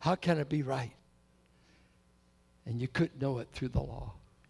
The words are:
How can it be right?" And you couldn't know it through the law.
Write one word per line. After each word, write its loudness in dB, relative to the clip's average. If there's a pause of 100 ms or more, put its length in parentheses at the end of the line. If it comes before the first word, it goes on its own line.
How 4
can 4
it 0
be 2
right?" -2 (1700)
And -4
you -2
couldn't 0
know 0
it -8
through -4
the 0
law. -6 (360)